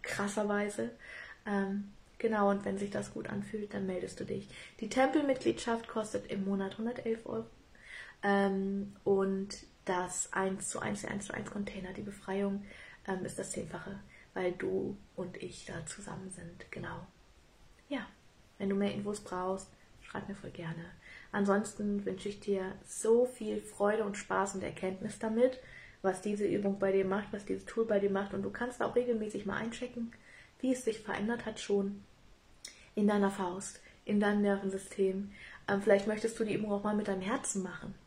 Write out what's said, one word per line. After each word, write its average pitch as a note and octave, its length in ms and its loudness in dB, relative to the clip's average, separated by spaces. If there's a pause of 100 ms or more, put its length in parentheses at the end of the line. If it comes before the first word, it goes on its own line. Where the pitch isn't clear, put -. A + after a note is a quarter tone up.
krasserweise. G#3 880 0 (540)
Ähm, G3+ 460 0 (260)
genau, G#3 320 4
und G3+ 160 2
wenn G3 120 0
sich G3+ 120 -2
das G3+ 240 -4
gut A3 160 -6
anfühlt, G#3 440 -4
dann G3+ 120 -2
meldest F#3 340 -4
du G3+ 60 -4
dich. G3+ 240 -6 (300)
Die G#3 100 -4
Tempelmitgliedschaft B3+ 1000 4
kostet G#3 440 -4
im G3 140 -2
Monat G3 320 0
hundertelf A3+ 480 -2
Euro. A3+ 200 -4 (800)
Ähm, G3 800 4
und G3 540 2 (280)
das F#3 480 -2
eins F#3+ 360 0
zu - 100 -4
eins, G3+ 220 -2
der - 100 -6
eins G3+ 160 -4
zu - 60 -6
eins - 160 -6
Container, G3 440 -6
die G#3 80 -8
Befreiung, G3 640 -2 (420)
ähm, F#3+ 180 -2
ist - 140 -6
das G3 120 -4
Zehnfache, F3+ 480 -6 (340)
weil F#3 200 2
du F#3+ 440 -2 (180)
und F3+ 220 -6
ich - 280 -10
da E3 200 -8
zusammen F#3+ 460 -10
sind, F3 400 -14
genau. F3 340 -8 (840)
Ja, B3+ 180 -4 (520)
wenn G3 120 0
du G3 60 4
mehr G3+ 180 2
Infos G#3 280 -4
brauchst, F#3 480 -2 (320)
schreib - 260 -8
mir G3 80 -6
voll - 140 -12
gerne. E3 360 -8 (460)
Ansonsten G3+ 760 2
wünsche F#3+ 240 -2
ich G#3 100 -8
dir F#3+ 340 0 (140)
so A#3 380 6
viel G#3+ 360 -4
Freude G#3 420 2
und G3+ 140 -2
Spaß G3 380 0
und F#3 80 -4
Erkenntnis F#3+ 560 -4
damit, A#3 400 4 (420)
was F#3 200 2
diese G#3 240 0
Übung G3+ 340 2
bei G3 120 4
dir F#3+ 140 6
macht, G3 260 0
was G3+ 140 -8
dieses F#3+ 200 -4
Tool A3+ 200 0
bei G#3+ 140 4
dir G3+ 100 4
macht. G3 240 0
Und G3 100 -2
du G3+ 60 -2
kannst B3 320 -4
auch - 140 0
regelmäßig A3 500 2
mal F#3+ 120 -2
einchecken, A#3 540 -6 (480)
wie B3+ 140 2
es B3 120 -2
sich G#3+ 140 0
verändert A3 460 -2
hat G#3+ 140 -6
schon G3+ 440 0 (920)
in G#3 120 6
deiner G3+ 240 6
Faust, F#3 500 -4 (240)
in G#3 140 4
deinem G#3 220 6
Nervensystem. G3 920 2 (360)
Ähm, G3 140 2
vielleicht G3+ 260 8
möchtest A3 320 0
du A3+ 40 2
die G#3+ 120 2
Übung G#3+ 160 0
auch G3+ 120 0
mal G#3 120 2
mit G3+ 120 0
deinem F#3+ 140 0
Herzen G3+ 420 0
machen. F3+ 320 -8 (120)